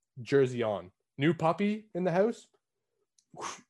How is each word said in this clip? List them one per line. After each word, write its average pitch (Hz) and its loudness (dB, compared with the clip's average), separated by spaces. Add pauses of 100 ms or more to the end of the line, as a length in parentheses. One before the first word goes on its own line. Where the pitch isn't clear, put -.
(220)
jersey 127 2
on. 95 -4 (260)
New 151 2
puppy 190 0 (100)
in 175 -4
the 180 0
house. 208 0 (1200)